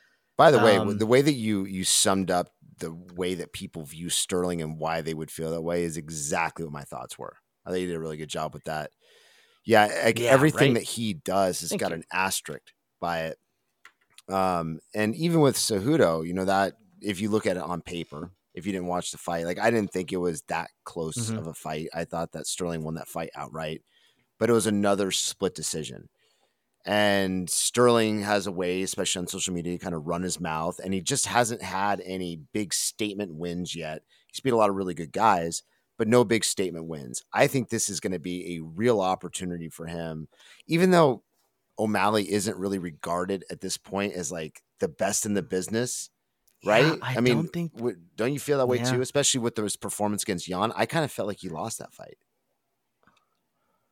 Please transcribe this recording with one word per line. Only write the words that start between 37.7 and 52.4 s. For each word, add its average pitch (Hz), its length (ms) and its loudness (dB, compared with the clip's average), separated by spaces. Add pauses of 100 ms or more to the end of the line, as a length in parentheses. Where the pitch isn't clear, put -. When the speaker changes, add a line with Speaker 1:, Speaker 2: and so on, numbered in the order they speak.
Speaker 1:
is 90 100 -6
gonna 92 200 -4
be 87 380 -6
a 80 60 -8
real 101 380 2
opportunity 90 680 -4
for 82 180 -14
him, 82 400 -8 (400)
even 180 240 4
though 151 320 6 (560)
O'Malley 104 520 2
isn't 95 260 0
really 98 220 -4
regarded 87 680 -4
at 85 120 -12
this 92 160 -6
point 101 360 -4
as, 87 180 -6
like, 80 300 -10 (180)
the 95 80 0
best 98 380 -2
in 104 80 -2
the 98 80 0
business, 92 680 -4 (520)
Speaker 2:
Yeah, - 100 -2
Speaker 1:
right? 143 300 6
Speaker 2:
I 131 160 -4
Speaker 1:
I 113 40 2
mean, 123 140 6
Speaker 2:
don't 160 180 -2
think 170 220 -6
Speaker 1:
w-, 117 220 -4 (180)
don't 120 160 0
you 143 80 -4
feel 143 200 0
that 127 80 4
way 123 100 2
Speaker 2:
Yeah. 123 140 2
Speaker 1:
too, 127 100 2
especially 131 380 2
with 117 180 -2
his 107 180 -2
performance 104 480 -2
against 90 240 -4
Yan? 92 280 0
I 104 100 2
kinda 156 220 -2
felt 107 200 -6
like 101 120 -6
he 90 100 -10
lost 85 300 -8
that - 140 -16
fight. - 240 -20 (1700)